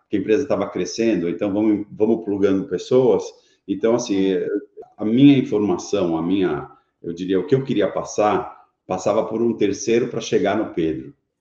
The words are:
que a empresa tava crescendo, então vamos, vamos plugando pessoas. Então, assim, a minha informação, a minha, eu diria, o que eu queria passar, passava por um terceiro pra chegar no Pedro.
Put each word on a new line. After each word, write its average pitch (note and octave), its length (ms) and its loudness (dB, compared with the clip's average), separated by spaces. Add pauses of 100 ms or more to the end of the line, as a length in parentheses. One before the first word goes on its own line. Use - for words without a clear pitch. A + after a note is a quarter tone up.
que G#2+ 80 -2
a F#2+ 40 0
empresa G2 260 0
tava G2 220 -2
crescendo, F#2 600 -2
então F2 240 -4
vamos, G#2 380 0
vamos G#2+ 340 0
plugando G2 440 0
pessoas. A2 560 2 (420)
Então, G#2 300 0
assim, F#2+ 380 0 (640)
a G#2+ 80 -6
minha C3+ 320 8
informação, F#2+ 800 0
a D#2+ 60 -2
minha, E2+ 480 -2 (320)
eu F2 100 -8
diria, F#2 280 -2
o F2 60 -4
que - 80 0
eu C3+ 100 2
queria G2+ 260 0
passar, F#2+ 680 -2 (300)
passava G#2 400 0
por A2 160 -2
um A#2 120 2
terceiro A2+ 540 0
pra - 120 -8
chegar G2+ 360 0
no G#2+ 160 -4
Pedro. D2+ 400 -4 (280)